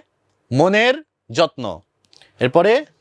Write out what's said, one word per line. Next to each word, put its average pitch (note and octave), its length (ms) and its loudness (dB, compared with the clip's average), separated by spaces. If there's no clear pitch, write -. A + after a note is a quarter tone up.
মনের G3+ 440 2
যত্ন, D#3 260 -2
এরপরে E3+ 280 2